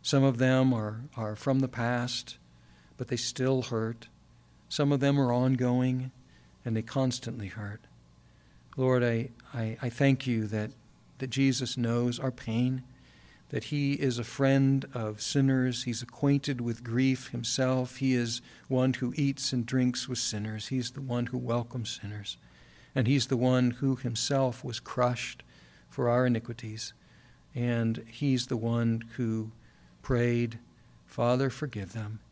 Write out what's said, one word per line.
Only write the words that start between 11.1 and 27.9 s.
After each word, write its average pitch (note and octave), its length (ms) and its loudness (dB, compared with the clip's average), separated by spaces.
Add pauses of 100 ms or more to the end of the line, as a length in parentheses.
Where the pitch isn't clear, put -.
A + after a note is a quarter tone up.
that C3+ 100 -6
Jesus C3 480 0
knows A#2+ 420 0
our C3 120 -2
pain, B2 520 -2 (680)
that A#2+ 160 -6
he C#3+ 280 0
is C3 240 0
a A#2+ 60 -4
friend C3+ 600 4 (100)
of G#2+ 260 -4
sinners. C3 600 2
He's A#2 180 -4
acquainted C#3 580 0
with A#2 240 -4
grief B2+ 440 0
himself. B2+ 680 -2
He C3 180 2
is A#2 260 -2 (260)
one C3 280 2
who B2 200 -2
eats C#3 380 0
and A#2+ 100 0
drinks B2+ 460 0
with B2 80 -4
sinners. G#2+ 520 -6
He's B2+ 220 -2
the C#3 100 -10
one A#2+ 260 -2
who B2+ 100 -6
welcomes A#2+ 640 -4
sinners. G#2 360 -10 (580)
And B2+ 100 4
he's C3 220 4
the C3 100 2
one B2+ 340 4
who C3+ 240 0
himself B2+ 680 -2
was A#2+ 160 -8
crushed - 640 -2 (440)
for B2 220 0
our B2 160 4
iniquities. A#2 680 -2 (600)
And A#2 560 0